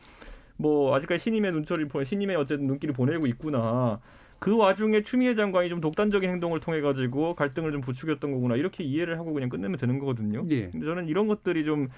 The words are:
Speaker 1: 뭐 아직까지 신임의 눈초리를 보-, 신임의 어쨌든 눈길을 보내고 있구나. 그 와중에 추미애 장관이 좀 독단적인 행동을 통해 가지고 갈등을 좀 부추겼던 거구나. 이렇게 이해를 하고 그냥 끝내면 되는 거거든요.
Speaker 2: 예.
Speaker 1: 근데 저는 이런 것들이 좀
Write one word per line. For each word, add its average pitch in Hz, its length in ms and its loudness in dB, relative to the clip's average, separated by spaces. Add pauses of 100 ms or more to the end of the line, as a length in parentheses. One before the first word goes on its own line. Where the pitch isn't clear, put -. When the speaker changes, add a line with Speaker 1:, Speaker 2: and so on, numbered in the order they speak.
(580)
Speaker 1:
뭐 147 380 4
아직까지 165 280 0
신임의 214 280 2
눈초리를 156 360 -2
보-, 139 160 -2
신임의 196 320 -2
어쨌든 143 320 0
눈길을 139 260 -2
보내고 143 340 2
있구나. 120 720 0 (400)
그 202 160 2
와중에 214 460 4
추미애 247 320 2
장관이 190 340 2
좀 170 140 -4
독단적인 190 480 2
행동을 170 300 -2
통해 160 220 -2
가지고 139 520 0
갈등을 156 380 -2
좀 143 100 -4
부추겼던 143 500 -4
거구나. 123 240 0
이렇게 180 280 -2
이해를 165 340 -2
하고 165 160 -6
그냥 135 160 -2
끝내면 170 280 -4
되는 123 200 0
거거든요. 117 520 -2
Speaker 2:
예. 117 200 0
Speaker 1:
근데 80 160 -6
저는 170 220 -4
이런 185 200 0
것들이 180 380 0
좀 147 220 0 (100)